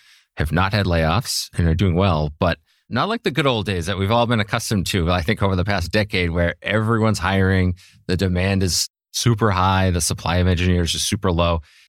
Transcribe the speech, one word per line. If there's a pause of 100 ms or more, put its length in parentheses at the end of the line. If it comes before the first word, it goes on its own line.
(380)
have
not
had
layoffs
and
are
doing
well,
but (280)
not
like
the
good
old
days
that
we've
all
been
accustomed
to,
I
think,
over
the
past
decade,
where
everyone's
hiring, (320)
the
demand
is (240)
super
high,
the
supply
of
engineers
is
super
low. (280)